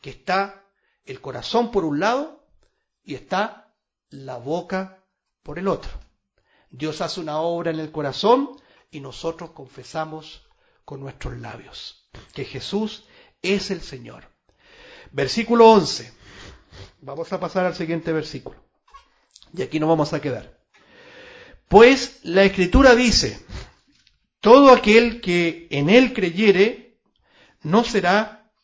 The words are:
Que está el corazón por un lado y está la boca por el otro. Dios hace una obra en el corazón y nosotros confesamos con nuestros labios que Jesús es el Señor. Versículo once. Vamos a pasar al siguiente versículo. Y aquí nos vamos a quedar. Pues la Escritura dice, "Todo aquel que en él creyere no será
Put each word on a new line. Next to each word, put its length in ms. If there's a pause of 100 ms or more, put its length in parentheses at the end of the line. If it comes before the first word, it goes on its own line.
Que 80
está 520 (420)
el 160
corazón 500
por 140
un 160
lado 480 (560)
y 100
está 600 (340)
la 280
boca 680 (380)
por 160
el 100
otro. 220 (800)
Dios 300
hace 200
una 180
obra 320
en 100
el 120
corazón 580 (400)
y 100
nosotros 500
confesamos 1000 (360)
con 160
nuestros 380
labios 680 (240)
que 120
Jesús 640 (360)
es 280
el 120
Señor. 500 (800)
Versículo 580
once. 420 (880)
Vamos 320
a 60
pasar 280
al 80
siguiente 380
versículo. 500 (920)
Y 80
aquí 160
nos 100
vamos 240
a 80
quedar. 380 (1120)
Pues 560
la 200
Escritura 500
dice, 500 (960)
"Todo 320
aquel 480
que 500
en 180
él 240
creyere 840 (640)
no 220
será 680 (140)